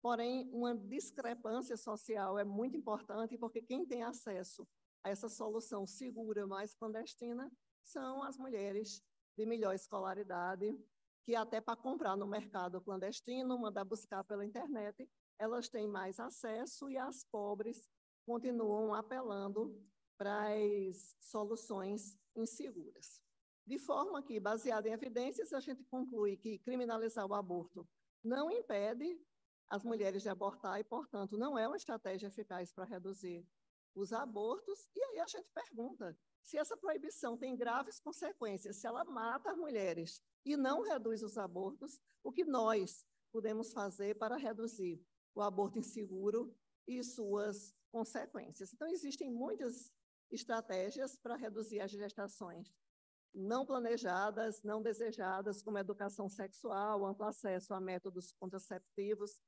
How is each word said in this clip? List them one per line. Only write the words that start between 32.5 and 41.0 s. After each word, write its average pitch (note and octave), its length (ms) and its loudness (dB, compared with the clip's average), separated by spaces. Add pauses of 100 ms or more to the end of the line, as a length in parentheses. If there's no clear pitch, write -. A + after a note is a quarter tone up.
para F#3 120 -6
reduzir F#3 600 -6 (480)
os G3 180 0
abortos. A#3+ 840 0
E A4+ 80 2
aí A#4+ 180 -2
a E4+ 60 2
gente - 280 -8
pergunta A#3 640 -6 (260)
se - 160 -4
essa F#4 180 0
proibição D#4 600 -2
tem B3+ 180 -2
graves B3+ 440 0
consequências, G#3 760 -4
se - 100 -6
ela A#3 180 0
mata B3+ 480 -2
as E4 60 -2
mulheres F#3+ 600 0 (240)
e C#4+ 120 2
não C#4 260 4
reduz A3+ 400 2